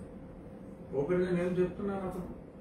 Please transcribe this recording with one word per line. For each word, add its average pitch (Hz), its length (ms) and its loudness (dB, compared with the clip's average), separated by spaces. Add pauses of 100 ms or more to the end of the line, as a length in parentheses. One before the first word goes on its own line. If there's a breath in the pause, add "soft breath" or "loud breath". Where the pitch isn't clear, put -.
(1000)
ఓపెన్గా 180 400 4
నేను 180 220 4
చెప్తున్నాను, 196 480 2
అతను 180 220 -4 (300)